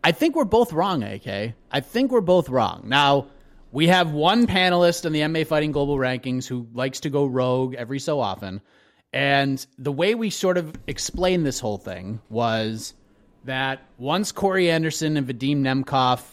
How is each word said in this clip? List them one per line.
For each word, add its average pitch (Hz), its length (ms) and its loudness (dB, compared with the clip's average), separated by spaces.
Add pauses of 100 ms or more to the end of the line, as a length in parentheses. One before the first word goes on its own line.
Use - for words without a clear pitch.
I 262 100 4
think 294 220 0
we're 302 100 2
both 220 280 2
wrong, 165 300 0
A 101 160 -8
K. 104 340 -6 (180)
I 139 100 -2
think 240 300 -2
we're 240 100 2
both 180 280 2
wrong. 113 360 0
Now, 139 420 4 (440)
we 151 140 0
have 175 280 4
one 190 340 4
panelist 175 580 2
in 156 80 -2
the 151 80 0
M 160 140 0
M 160 60 0
A - 20 0
Fighting 151 280 0
Global 143 240 0
Rankings 127 520 -4
who 123 260 -8
likes 131 280 -6
to 151 100 -4
go 143 160 2
rogue 127 480 0
every 123 240 -8
so 147 200 -2
often. 98 420 -6 (520)
And 139 500 0 (140)
the 139 140 -6
way 175 240 2
we 226 160 -2
sort 180 260 0
of 160 160 -4 (140)
explained 175 580 0
this 131 140 -2
whole 104 180 -4
thing 95 420 -10 (100)
was 110 680 -2 (480)
that 135 400 -4 (160)
once 165 320 -2
Corey 190 400 2
Anderson 160 460 0
and 135 100 -2
Vadim 135 300 -2
Nemkov 131 760 2